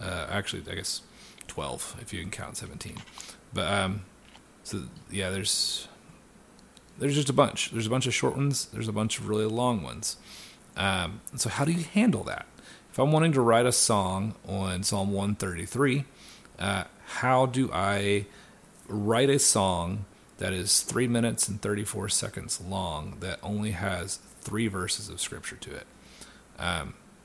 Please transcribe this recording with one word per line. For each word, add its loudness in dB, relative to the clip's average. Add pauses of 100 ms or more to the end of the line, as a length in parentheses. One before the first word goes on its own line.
Uh, -4
actually, -4
I -6
guess -4 (440)
twelve -6
if -12
you -6
can -8
count -8
seventeen. -10 (560)
But, 0
um, 0 (640)
so -6 (280)
yeah, -2
there's, -2 (1080)
there's 0
just 4
a 2
bunch. 4
There's -2
a -2
bunch 2
of 2
short 0
ones. 2
There's -6
a -2
bunch 0
of -6
really 2
long 0
ones. -6 (600)
Um, 0 (140)
so 0
how 0
do 4
you 0
handle 4
that? -6 (440)
If -4
I'm 4
wanting 6
to 4
write 8
a 6
song 2 (120)
on -2
Psalm 0
one 0
thirty-three, 0 (540)
uh, -2 (220)
how 4
do 0
I 2 (640)
write 4
a 6
song 4 (340)
that -2
is 2
three 0
minutes 2
and -4
thirty-four -2
seconds -4
long -6
that -6
only -4
has -4 (240)
three -2
verses -2
of -10
scripture -8
to -14
it? -12 (720)
Um, -4 (300)